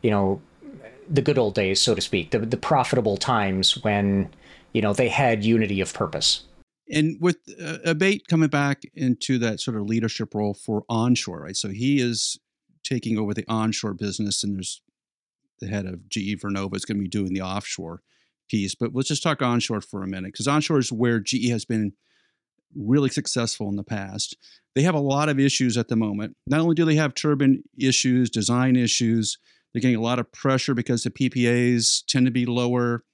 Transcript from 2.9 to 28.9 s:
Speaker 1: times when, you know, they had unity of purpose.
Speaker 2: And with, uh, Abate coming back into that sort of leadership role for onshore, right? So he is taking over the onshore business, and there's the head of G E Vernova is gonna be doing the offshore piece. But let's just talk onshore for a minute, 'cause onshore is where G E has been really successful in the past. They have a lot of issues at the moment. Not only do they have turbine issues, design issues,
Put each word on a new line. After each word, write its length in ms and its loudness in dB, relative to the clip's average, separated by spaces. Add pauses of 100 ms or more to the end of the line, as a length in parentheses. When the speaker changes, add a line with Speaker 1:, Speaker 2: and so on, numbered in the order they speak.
Speaker 1:
times 640 0
when, 480 2 (440)
you 80 2
know, 100 2
they 160 2
had 380 2
unity 340 2
of 140 -2
purpose. 500 -2 (480)
Speaker 2:
And 300 2
with, 160 2 (260)
uh, 220 -8
Abate 420 2
coming 220 4
back 340 0 (100)
into 440 0
that 240 -2
sort 160 -4
of 60 -4
leadership 520 -2
role 180 0
for 360 -4
onshore, 540 0
right? 120 -10
So 140 -4
he 320 0
is 360 -2 (460)
taking 340 -2
over 160 -2
the 140 -6
onshore 460 -2
business, 500 -4
and 140 -4
there's 240 -10 (800)
the 60 -10
head 180 -4
of 240 -12
G 220 -4
E 40 -2
Vernova 400 -4
is 80 -4
gonna 160 -4
be 80 -2
doing 260 -2
the 80 -4
offshore 600 -8 (480)
piece. 260 -2
But 180 -4
let's 140 -2
just 160 -4
talk 180 0
onshore 380 0
for 240 -10
a 60 -8
minute, 260 -10
'cause 100 -6
onshore 340 2
is 120 0
where 300 2
G 160 -2
E 140 2
has 120 -2
been 300 -2 (840)
really 340 2
successful 600 -4
in 80 -4
the 60 -6
past. 520 -8 (400)
They 60 2
have 120 4
a 60 2
lot 300 2
of 100 2
issues 380 2
at 100 -2
the 80 -2
moment. 400 -2 (120)
Not 120 2
only 160 4
do 80 2
they 120 4
have 180 2
turbine 500 2 (140)
issues, 520 2
design 460 2
issues, 640 2 (360)